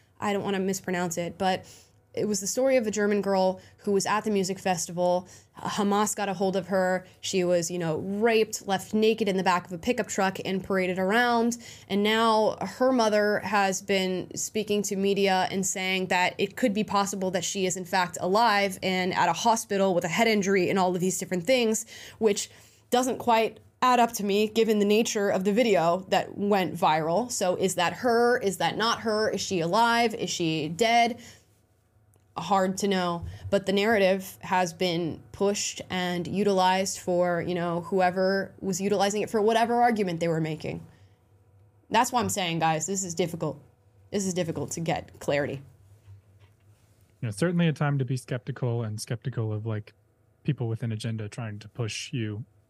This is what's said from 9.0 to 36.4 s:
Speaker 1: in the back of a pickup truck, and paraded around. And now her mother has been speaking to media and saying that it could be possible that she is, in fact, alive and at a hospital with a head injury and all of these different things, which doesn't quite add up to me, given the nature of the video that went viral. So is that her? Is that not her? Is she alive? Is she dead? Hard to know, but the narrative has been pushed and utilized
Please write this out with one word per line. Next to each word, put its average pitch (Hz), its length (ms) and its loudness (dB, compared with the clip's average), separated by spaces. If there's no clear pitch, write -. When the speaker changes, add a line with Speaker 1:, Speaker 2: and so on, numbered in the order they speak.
Speaker 1:
in 190 80 2
the 190 80 0
back 190 220 2
of 185 60 -12
a 175 60 -10
pickup 233 300 -2
truck, 190 360 -2
and 190 200 -4
paraded 185 340 -2
around. 233 600 2
And 202 140 0
now 220 580 2
her 254 300 0
mother 208 500 2
has 196 400 0
been 185 540 -2
speaking 208 500 -2
to 202 120 -4
media 196 560 2
and 190 120 -2
saying 185 420 -2
that 180 300 0
it - 200 -4
could 226 180 2
be 214 80 0
possible 196 480 -2
that 175 140 -2
she 196 200 -4
is, 180 120 0
in 185 80 -8
fact, 180 360 -2
alive 202 600 2
and 185 320 0
at 175 140 2
a 165 60 2
hospital 196 600 2
with 175 100 0
a 175 40 -2
head 190 180 2
injury 196 420 2
and 190 120 2
all 180 140 2
of 180 60 -2
these 180 160 0
different 180 280 -6
things, 233 420 2
which 220 320 0
doesn't 247 280 0
quite 226 420 0
add 254 180 4
up 233 120 4
to 202 120 -6
me, 208 240 2
given 214 320 2
the 196 40 4
nature 208 460 2
of 190 140 0
the 208 80 2
video 185 560 4
that - 280 -2
went 196 380 0
viral. 165 560 2
So 185 240 0
is 185 220 0
that 170 160 0
her? 240 460 2
Is 185 180 -2
that 165 200 0
not 220 260 0
her? 214 280 0
Is 196 100 -4
she 185 200 -2
alive? 233 520 2
Is - 160 -4
she 160 400 -2
dead? 233 520 2
Hard 190 420 0
to 202 100 -2
know, 175 380 0
but 196 160 0
the 190 60 0
narrative 196 680 2
has 180 320 0
been 170 480 -2
pushed - 580 -2
and 180 360 -4
utilized 190 760 2